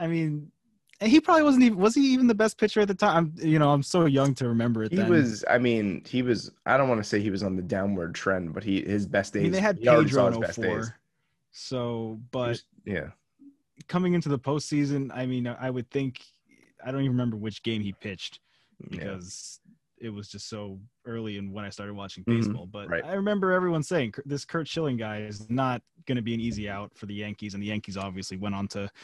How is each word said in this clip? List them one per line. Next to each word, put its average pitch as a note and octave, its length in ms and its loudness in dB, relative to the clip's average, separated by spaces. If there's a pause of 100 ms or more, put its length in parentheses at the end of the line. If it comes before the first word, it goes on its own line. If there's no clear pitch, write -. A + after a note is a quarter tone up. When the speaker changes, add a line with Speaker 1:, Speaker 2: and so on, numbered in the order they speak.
Speaker 1:
I E3 60 -2
mean, D#3 440 -2 (500)
and A3 100 2
he D#4 100 10
probably D#4+ 220 6
wasn't C4 220 8
even, A3 140 6
was G#3+ 160 6
he C#4 180 6
even B3+ 140 6
the A#3 80 6
best G#3+ 220 2
pitcher G#3+ 240 2
at G3+ 80 4
the G3 60 0
time? E3 440 4
I'm, E3 80 -4
you D#3 120 6
know, D3 120 6
I'm C#3+ 120 4
so E3+ 240 4
young C3+ 300 4
to B2+ 120 -2
remember A#2 360 2
it A2 80 -6
Speaker 2:
He F3 60 0
Speaker 1:
then. F#3 120 4
Speaker 2:
was, B2+ 380 4
I B2 100 6
mean, A2+ 480 0
he B2+ 160 0
was, A#2+ 300 0 (120)
I B2 120 4
don't C#3 120 4
wanna A2+ 160 0
say G#2 160 0
he G#2 100 -2
was F#2+ 120 -2
on F#2+ 140 -2
the F#2 60 -4
downward F#2 520 -2
trend, F#2 400 -2
but G2 100 -8
he, G2 180 0
his G2+ 240 -2
best G2 280 -2
days, G#2 60 -2
Speaker 1:
I - 40 2
mean, F3 80 2
they F#3+ 80 0
had G3+ 180 0
Speaker 2:
he A#2+ 100 0
already A#2 180 8
Speaker 1:
Pedro C3 160 4
Speaker 2:
saw G2 60 6
Speaker 1:
in - 60 2
Speaker 2:
his A2+ 60 -2
best A2+ 200 -4
days. G2+ 80 -2
Speaker 1:
oh F2+ 160 -2
four. A2+ 120 -10 (640)
So, A#2 600 -6 (120)
but B2 160 -2
Speaker 2:
He's, A#2 160 -4 (200)
yeah. F2 240 -4 (800)
Speaker 1:
coming F3+ 240 0
into E3+ 160 0
the C#3 100 0
postseason, C#3+ 760 -2
I B2+ 100 -6
mean, B2+ 220 -4
I B2 240 -6
would B2 200 -6
think, C3+ 320 -6 (600)
I B2+ 80 -8
don't C#3 80 -4
even C3+ 120 0
remember A#2+ 260 -2
which G#2+ 240 -8
game A2+ 180 -4
he G2 140 -6
pitched - 460 -12 (380)
Speaker 2:
Yeah. - 120 -18
Speaker 1:
because - 680 -12 (360)
it A#2 140 -12
was G#2 180 -12
just - 220 -16
so G#2 280 -12 (280)
early A2 320 -8
in G2 140 -10
when G#2 120 -10
I G2+ 60 -10
started G#2 240 -12
watching G2 300 -14
Speaker 2:
Mm-hmm. A#2 160 2
Speaker 1:
baseball. G#2 260 -2
But G2+ 240 -12
Speaker 2:
Right. E2+ 120 -2
Speaker 1:
I E3 120 -6
remember G3 380 0
everyone F3+ 300 2
saying, C#3 300 0
"Cur-, - 140 -10
this C#3 180 -6
Curt D#3+ 240 -6
Schilling C#3+ 300 -2
guy G#2+ 240 -6
is G#2+ 260 -10
not B2+ 320 0 (240)
gonna B2 160 -2
be A#2 140 -2
an A2+ 60 -2
easy G#2 280 -4
out G2+ 260 -8
for - 120 -14
the G#2 80 -10
Yankees." G#2 400 -8
And G2+ 80 -8
the G#2 60 -6
Yankees G#2 280 -6
obviously F#2+ 400 -8
went G2+ 180 -4
on G2 140 -4
to, G2+ 220 -8 (140)